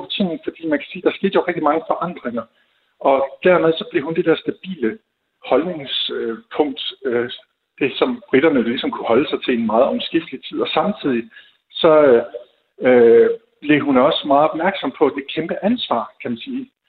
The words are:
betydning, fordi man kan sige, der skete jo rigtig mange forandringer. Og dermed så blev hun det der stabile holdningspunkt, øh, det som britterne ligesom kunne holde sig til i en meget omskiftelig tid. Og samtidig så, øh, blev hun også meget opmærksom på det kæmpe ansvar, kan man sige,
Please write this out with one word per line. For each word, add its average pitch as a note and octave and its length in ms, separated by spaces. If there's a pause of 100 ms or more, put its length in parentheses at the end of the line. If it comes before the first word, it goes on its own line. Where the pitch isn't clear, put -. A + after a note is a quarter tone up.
betydning, F3 380
fordi E3 240
man D3 100
kan - 140
sige, F3+ 100
der D3+ 120
skete G3 200
jo F3 140
rigtig E3+ 140
mange D#3 240
forandringer. C3 560 (580)
Og - 440
dermed E3 280
så - 180
blev D3+ 140
hun D#3+ 100
det F3 100
der D#3+ 120
stabile F#3+ 600 (460)
holdningspunkt, C3+ 1400 (220)
øh, A#2+ 260 (480)
det B2+ 160
som B2+ 360
britterne C#3 320
ligesom C3 280
kunne - 160
holde A#2+ 220
sig - 140
til C3 120
i A#2 60
en A2+ 60
meget A2+ 180
omskiftelig C3+ 600
tid. - 160
Og - 80
samtidig D#3 540 (480)
så, E3 220 (880)
øh, A#2 500 (300)
blev D3+ 240
hun C#3 120
også C#3 300
meget D3 240
opmærksom D#3+ 480
på C#3 180
det C#3 80 (100)
kæmpe E3+ 280
ansvar, F3 500 (100)
kan A#2+ 80
man A#2 80
sige, B2+ 320 (180)